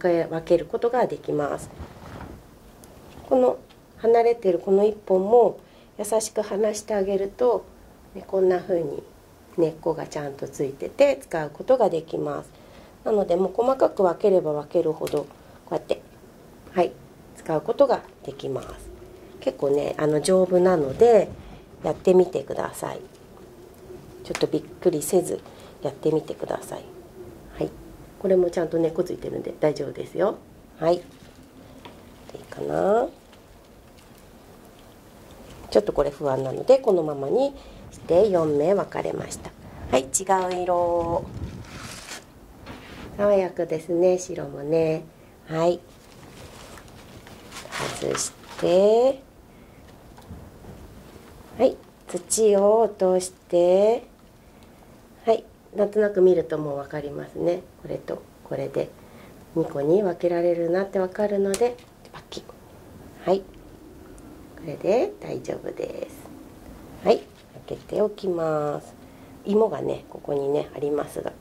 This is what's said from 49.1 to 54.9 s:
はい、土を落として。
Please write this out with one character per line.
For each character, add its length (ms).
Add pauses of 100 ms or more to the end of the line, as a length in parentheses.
は 60
い、 100 (320)
土 480
を 280
落 120
と 240
し 140
て。 720 (1200)